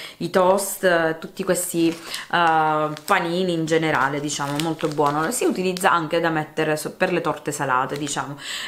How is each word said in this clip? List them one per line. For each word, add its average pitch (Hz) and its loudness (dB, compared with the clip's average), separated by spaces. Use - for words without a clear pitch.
i 170 -6
toast, 190 2
eh, 165 4
tutti - -8
questi, 170 2
eh, 160 0
panini 180 0
in 165 0
generale, 151 2
diciamo, 147 -4
molto 160 -2
buono. 147 0
Si - -2
utilizza 185 0
anche 170 2
da 165 0
mettere 156 -2
so-, - -6
per 180 -2
le 165 0
torte 196 -4
salate, 135 0
diciamo. 139 -6